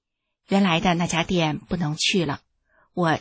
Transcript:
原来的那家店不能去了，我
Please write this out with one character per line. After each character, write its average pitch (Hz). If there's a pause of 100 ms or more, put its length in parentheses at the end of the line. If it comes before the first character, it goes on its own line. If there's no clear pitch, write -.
(480)
原 196
来 170
的 180
那 170
家 165
店 160
不 -
能 160
去 170
了， 139 (500)
我 170